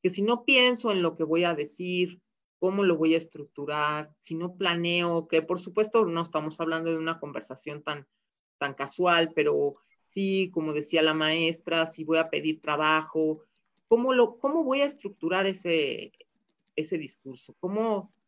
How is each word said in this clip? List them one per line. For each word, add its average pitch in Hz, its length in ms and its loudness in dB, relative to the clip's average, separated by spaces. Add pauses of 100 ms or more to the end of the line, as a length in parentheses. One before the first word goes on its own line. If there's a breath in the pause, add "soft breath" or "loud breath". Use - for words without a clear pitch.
que 185 80 0
si 190 120 -4
no 226 220 0
pienso 247 480 2
en 190 100 0
lo 165 140 0
que 160 80 -2
voy 165 220 2
a 170 100 0
decir, 180 640 -4 (400)
cómo 196 240 0
lo 175 140 4
voy 160 160 4
a 165 40 4
estructurar, 151 1000 -4
si - 180 -10
no 175 200 -8
planeo, 170 760 0
que 160 120 2
por 175 200 -4
supuesto 214 440 0
no 170 160 -2
estamos 156 380 -6
hablando 165 320 -2
de 160 60 -2
una 165 240 -4
conversación 147 640 -12
tan, 147 220 -8 (520)
tan 139 160 -4
casual, 170 600 2
pero 143 420 2 (280 soft breath)
sí, 190 500 -2
como 156 200 -2
decía 151 280 0
la 156 120 4
maestra, 165 760 0
si 160 160 -12
voy 160 140 2
a 160 120 2
pedir 156 320 -4
trabajo, 156 840 0 (420)
¿cómo 240 260 4
lo, 233 260 4
cómo 302 260 0
voy 269 160 0
a 285 40 4
estructurar 196 600 -2
ese, 165 640 -2 (680)
ese 156 200 -4
discurso? 135 600 -14
¿Cómo? 202 540 -4 (140)